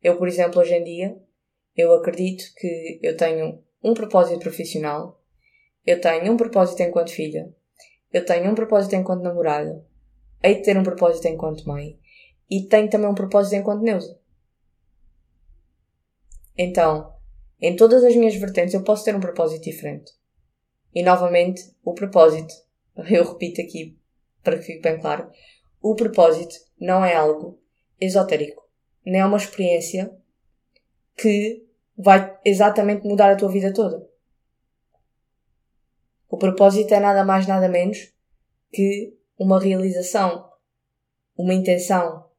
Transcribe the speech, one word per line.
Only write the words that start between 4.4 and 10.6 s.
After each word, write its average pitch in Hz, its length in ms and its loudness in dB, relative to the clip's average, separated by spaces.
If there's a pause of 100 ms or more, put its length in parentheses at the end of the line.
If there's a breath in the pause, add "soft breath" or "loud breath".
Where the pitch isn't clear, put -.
eu 175 140 2
tenho 170 320 0
um 233 60 2
propósito 185 440 0
enquanto 170 300 -2
filha, 156 420 -10 (580 soft breath)
eu 175 140 -2
tenho 175 260 0
um 220 40 0
propósito 208 400 0
enquanto 185 260 -4
namorada, 160 640 -4 (580)
hei 202 120 4
de - 80 -10